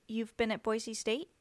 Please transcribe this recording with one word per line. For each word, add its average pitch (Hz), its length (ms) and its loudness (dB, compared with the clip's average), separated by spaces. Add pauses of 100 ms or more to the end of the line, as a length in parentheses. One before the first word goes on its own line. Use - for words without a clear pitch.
you've 220 300 -2
been 226 140 2
at 202 100 -2
Boise 226 320 0
State? 240 360 -2 (120)